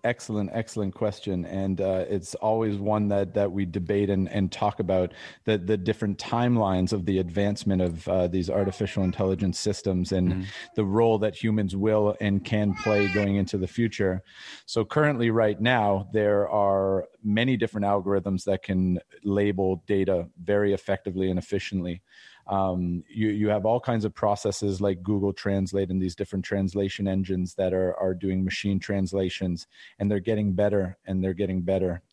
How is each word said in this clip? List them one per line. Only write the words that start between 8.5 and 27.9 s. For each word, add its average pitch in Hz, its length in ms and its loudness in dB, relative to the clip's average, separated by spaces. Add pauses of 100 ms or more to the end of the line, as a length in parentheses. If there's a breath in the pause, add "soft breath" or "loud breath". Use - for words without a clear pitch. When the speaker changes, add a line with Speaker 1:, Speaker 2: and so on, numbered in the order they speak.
Speaker 1:
intelligence 95 560 0
systems 92 520 -2
and 90 200 2
Speaker 2:
Mm-hmm. 92 120 -2 (320 loud breath)
Speaker 1:
the 107 80 0
role 107 360 4
that 104 160 0
humans 107 400 0
will 104 440 2
and 98 240 0
can 104 300 0
play 101 400 2
going 101 220 2
into 98 240 0
the 92 80 -2
future. 101 560 -2 (420 loud breath)
So - 180 -2
currently, 135 460 2
right 107 320 2
now, 104 500 2
there 104 380 2
are 98 580 2 (160)
many 113 320 2
different 104 300 -2
algorithms 98 600 0
that 98 180 0
can 92 360 2 (240)
label 98 640 0
data 95 420 2 (140)
very 101 320 2
effectively 95 560 -2
and 90 80 0
efficiently. 90 640 -4 (460 loud breath)
Um, 90 600 -2
you, 110 200 -2
you 104 220 0
have 104 180 2
all 120 120 2
kinds 113 260 0
of 104 100 -4
processes 101 640 0
like 95 220 0
Google 98 300 0
Translate 98 580 -2
and 95 100 0
these 92 140 -2
different 95 280 -4
translation 98 640 -2
engines 92 480 0
that 92 180 0
are, 92 240 2